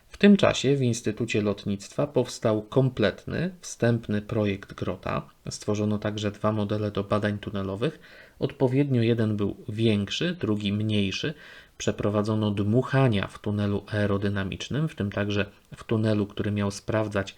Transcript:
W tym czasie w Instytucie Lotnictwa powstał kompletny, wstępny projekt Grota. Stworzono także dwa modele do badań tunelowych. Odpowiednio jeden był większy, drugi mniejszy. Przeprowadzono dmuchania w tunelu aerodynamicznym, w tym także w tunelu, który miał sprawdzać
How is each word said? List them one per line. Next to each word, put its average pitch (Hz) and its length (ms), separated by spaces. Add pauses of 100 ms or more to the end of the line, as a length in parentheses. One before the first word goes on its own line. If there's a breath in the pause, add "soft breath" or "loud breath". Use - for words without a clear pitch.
W - 80
tym 202 200
czasie 127 380
w 135 60
Instytucie 113 600
Lotnictwa 104 640
powstał 120 540
kompletny, 131 1000
wstępny 117 600
projekt 104 520
Grota. - 560 (200)
Stworzono 107 480
także 104 340
dwa 107 200
modele 107 400
do 101 120
badań 104 360
tunelowych. 101 600 (400 loud breath)
Odpowiednio 131 600
jeden 113 360
był 101 180 (140)
większy, 110 720
drugi 104 340
mniejszy. 104 600 (440 loud breath)
Przeprowadzono 107 720
dmuchania 107 760
w - 120
tunelu 104 480
aerodynamicznym, 101 1000
w - 80
tym 101 160
także 101 340 (300 loud breath)
w - 80
tunelu, 110 440
który 104 240
miał 101 200
sprawdzać 104 680